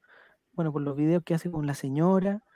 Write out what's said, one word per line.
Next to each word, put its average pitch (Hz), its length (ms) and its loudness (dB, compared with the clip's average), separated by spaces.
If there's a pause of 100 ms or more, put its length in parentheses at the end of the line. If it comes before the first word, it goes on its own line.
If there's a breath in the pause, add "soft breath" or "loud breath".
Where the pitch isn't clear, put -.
(540 soft breath)
bueno, 160 180 -2
por 147 120 -2
los 143 120 -4
videos 160 280 2
que 175 100 -2
hace 165 160 -2
con 156 160 -4
la 143 80 -2
señora, 185 680 0 (120)